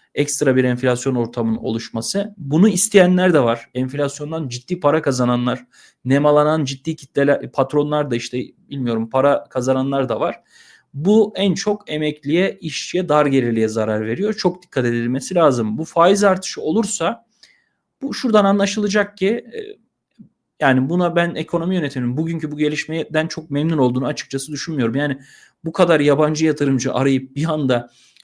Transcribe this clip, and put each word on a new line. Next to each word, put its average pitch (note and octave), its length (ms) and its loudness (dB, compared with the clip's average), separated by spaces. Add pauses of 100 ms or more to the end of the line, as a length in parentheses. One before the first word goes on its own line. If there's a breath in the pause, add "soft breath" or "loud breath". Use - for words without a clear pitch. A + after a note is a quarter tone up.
(140 soft breath)
Ekstra C#3 420 0
bir B2+ 80 4
enflasyon B2+ 500 0
ortamının A#2 420 -2
oluşması. A2+ 800 -6
Bunu D#3 320 4
isteyenler F3+ 680 4
de D3 60 6
var. A#2 340 0
Enflasyondan C#3+ 760 -4
ciddi B2 320 -8
para D3+ 220 2
kazananlar, B2 640 0 (380 soft breath)
nemalanan D3 600 4
ciddi C#3 320 -6
kitleler, C#3 560 -2
patronlar D3 580 0
da A#2+ 60 -2
işte B2 260 -6 (280)
bilmiyorum A#2 400 -4
para C3+ 340 2
kazananlar C3 640 -2
da A2 120 -2
var. E3+ 200 -4 (540 soft breath)
Bu G#3 420 2
en F#3+ 180 2
çok G#3 360 -4
emekliye, D#3 720 -2
işçiye, E3+ 480 -6
dar D3 180 4
gelirliye A#2+ 420 2
zarar A2 380 -2
veriyor. F#3 280 -4
Çok F3+ 280 -2
dikkat - 220 -4
edilmesi A#2+ 500 -2
lazım. B2 440 2
Bu D#3+ 60 -6
faiz G3 400 2
artışı F#3+ 360 0
olursa G3 640 -2 (760 soft breath)
bu C#4 120 -8
şuradan G#3+ 300 2
anlaşılacak G3+ 720 0
ki, F#3+ 120 0
e, A#3+ 320 -6 (1000)
yani C3+ 280 4
buna F3 280 0
ben E3+ 180 0
ekonomi E3+ 400 -4
yönetiminin C3 420 -4
bugünkü D#3+ 360 -4
bu D3 40 -10
gelişmeden D#3 720 -2
çok - 240 -12
memnun D3+ 280 0
olduğunu B2+ 280 2
açıkçası C3+ 460 -8
düşünmüyorum. C3 420 -4
Yani C#3+ 240 -2 (460 loud breath)
bu D#3+ 80 -6
kadar E3+ 280 4
yabancı D3+ 460 2
yatırımcı C3+ 480 0
arayıp C3+ 420 0
bir D3 80 -2
anda C3+ 460 0 (340 soft breath)